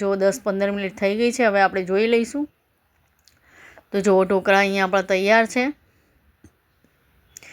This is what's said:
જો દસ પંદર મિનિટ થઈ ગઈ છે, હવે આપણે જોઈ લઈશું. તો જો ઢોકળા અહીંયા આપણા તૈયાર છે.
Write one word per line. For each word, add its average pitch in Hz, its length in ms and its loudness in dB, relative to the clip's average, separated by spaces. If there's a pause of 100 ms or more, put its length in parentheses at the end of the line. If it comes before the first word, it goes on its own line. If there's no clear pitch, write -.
જો 196 200 -2
દસ 190 240 0
પંદર 202 320 -2
મિનિટ 196 240 -8
થઈ 202 200 0
ગઈ 240 160 0
છે, 254 120 -2
હવે 202 140 2
આપણે 190 280 0
જોઈ 208 240 0
લઈશું. 233 300 -2 (1500)
તો - 60 -6 (100)
જો 196 80 4 (100)
ઢોકળા 196 400 2
અહીંયા 196 240 -2
આપણા 190 240 -2
તૈયાર 208 420 2
છે. 247 100 -2 (1900)